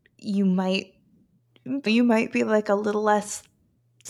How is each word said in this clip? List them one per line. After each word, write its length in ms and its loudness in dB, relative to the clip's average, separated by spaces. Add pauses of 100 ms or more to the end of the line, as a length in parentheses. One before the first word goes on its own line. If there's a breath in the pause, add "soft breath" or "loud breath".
(180)
you 260 -2
might, 480 0 (720)
you 400 0
might 260 2
be, 140 0
like, 240 0
a 60 2
little 280 -2
less 400 0 (680)